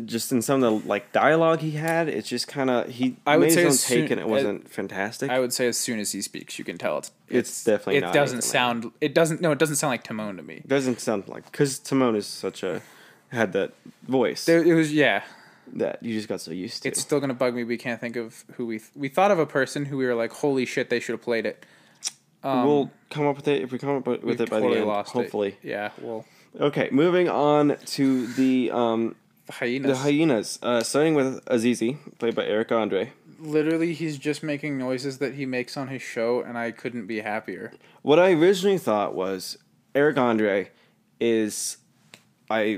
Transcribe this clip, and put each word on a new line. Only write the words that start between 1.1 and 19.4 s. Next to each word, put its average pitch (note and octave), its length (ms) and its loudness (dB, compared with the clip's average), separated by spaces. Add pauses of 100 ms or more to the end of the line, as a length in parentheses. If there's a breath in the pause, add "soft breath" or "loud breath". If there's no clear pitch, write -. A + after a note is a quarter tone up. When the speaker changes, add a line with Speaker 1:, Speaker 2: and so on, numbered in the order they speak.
Speaker 1:
dialogue D#3+ 500 4
he D#3 100 -4
had, D#3+ 360 0
it's - 220 -4
just A#2+ 180 -4
kinda, C3 400 0
he B2 280 -2 (100)
Speaker 2:
I D3+ 120 6
would D#3 100 6
Speaker 1:
made E3 60 4
Speaker 2:
say F3 100 6
Speaker 1:
his - 20 6
own C#3+ 60 6
Speaker 2:
as B2+ 120 2
Speaker 1:
take C3 260 2
Speaker 2:
soon - 20 2
Speaker 1:
and G#2 100 -2
it - 40 -8
Speaker 2:
as G#2 40 -2
Speaker 1:
wasn't A2 400 0
fantastic. G#2 600 -6
Speaker 2:
I C3 80 2
would B2 140 0
say B2+ 140 0
as A2+ 100 0
soon A#2+ 220 -4
as G2+ 120 -4
he G2 100 -6
speaks, - 380 -10
you - 60 -8
can F2 120 -8
tell E2 220 -2
it's, - 120 -14 (180)
Speaker 1:
It's B2 200 0
Speaker 2:
it's, - 140 -10
Speaker 1:
definitely A2 340 2
Speaker 2:
it C3+ 40 4
Speaker 1:
not F2 120 -2
Speaker 2:
doesn't B2+ 260 2
Speaker 1:
Nathan - 80 -2
Lane. B2 360 0
Speaker 2:
sound, A2+ 80 -10 (100)
it C#3+ 140 0
doesn't, E3 260 2
no, E3 120 2
it C#3 60 0
doesn't D3+ 180 2
sound D3+ 140 0
like A#2 120 -4
Timon G#2+ 340 -8
to D#2+ 60 -14
me. D2+ 140 -14
Speaker 1:
It - 100 -20
doesn't C3 320 0
sound G#2 280 -2
like, - 240 -16
'cause C#3 280 0
Timon B2+ 360 2
is G#2 120 -2
such - 340 -8
a, F#2+ 220 -4 (480 loud breath)
had A2+ 220 0
that F#2+ 200 0 (340)
voice B2 380 0
Speaker 2:
There, E3 180 6
it E3+ 120 6
was, D#3+ 180 2
yeah. B2 300 4 (500 loud breath)
Speaker 1:
that - 300 -4
you A#2 120 -6
just G#2+ 140 -6
got F#2 120 -6
so E2 100 -12
used F#2 320 -10
to. C3+ 60 -2
Speaker 2:
It's - 120 -4
still D3 180 0
gonna C3+ 140 -4
bug B2 220 -2
me. A#2+ 80 -4
We A#2 120 -4
can't A#2 240 -6
think A#2+ 160 -8
of A2+ 380 -10
who A#2+ 140 -8
we A2+ 100 -6
th-, - 180 -16
we C#3+ 140 -6
thought F#3+ 220 4
of F3+ 80 2
a D3 80 2